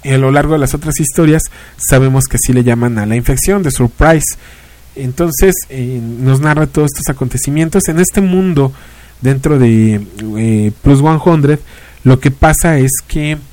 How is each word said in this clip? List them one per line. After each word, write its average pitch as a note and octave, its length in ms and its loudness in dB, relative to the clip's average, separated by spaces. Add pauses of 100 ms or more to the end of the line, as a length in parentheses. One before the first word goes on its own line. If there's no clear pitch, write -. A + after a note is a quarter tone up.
a C3+ 120 0
lo C3+ 160 2
largo D3 220 2
de D#3 40 0
las C3+ 160 -2
otras D3+ 240 -6
historias D#3 460 0 (320)
sabemos C3 480 0
que A#2+ 140 -4
así - 140 -2
le B2 120 2
llaman A#2+ 340 0
a G#2 80 -2
la G#2+ 80 -2
infección C#3 480 0
de D3 80 -2
Surprise. D3 680 0 (600)
Entonces, D#3+ 580 0 (140)
eh, B2+ 340 -8
nos B2+ 380 0
narra D3+ 260 0
todos D3+ 260 0
estos - 220 -6
acontecimientos. D3+ 760 -2
En E3 120 -2
este F#3 200 0
mundo, F3+ 520 0 (480)
dentro C3+ 400 0
de, A2 440 2 (340)
eh, G#2+ 340 0 (100)
Plus C#3+ 200 4
one D#3 220 2
hundred, D3+ 360 2 (420)
lo C3 160 4
que C#3 140 0
pasa D#3 460 2
es C3+ 120 2 (160)
que D3+ 320 -4 (140)